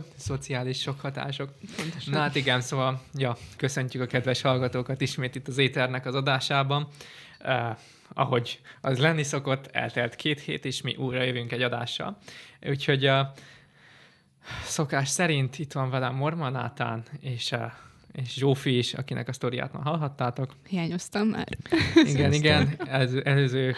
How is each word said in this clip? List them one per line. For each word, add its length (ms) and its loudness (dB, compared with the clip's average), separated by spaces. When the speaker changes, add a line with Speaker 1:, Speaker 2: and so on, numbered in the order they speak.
Speaker 1:
szociális 680 -4
sok 180 -4
hatások. 540 -6
Speaker 2:
Pontosan. 360 -6
Speaker 1:
Na 60 2
hát 160 0
igen, 260 4
szóval, 400 0
ja, 240 -2
köszöntjük 460 -2
a 40 0
kedves 340 0
hallgatókat 600 0
ismét 340 -2
itt 120 -8
az 100 -6
Éternek 480 2
az 100 -4
adásában. 720 2
Ö, 100 0
ahogy 460 0
az 180 0
lenni 240 4
szokott, 480 -2
eltelt 440 -2
két 240 0
hét, 260 -6
és 160 -4
mi 140 -4
újra 280 -2
jövünk 280 -2
egy 100 -2
adással. 560 -2
Úgyhogy 380 2
a 280 4
szokás 460 0
szerint 500 2
itt 120 -6
van 180 0
velem 260 0
Morma 340 0
Nátán, 540 -4
és, 320 -4
ö, 60 0
és 220 -6
Zsófi 440 4
is, 160 0
akinek 340 -4
a 60 -6
sztoriát 400 -4
már 100 -8
hallhattátok. 720 -2
Speaker 2:
Hiányoztam 600 -2
már. 200 -2
Speaker 1:
Igen, 180 10
Speaker 3:
Sziasztok. 220 4
Speaker 1:
igen, 400 6
előző, 340 2
előző 560 2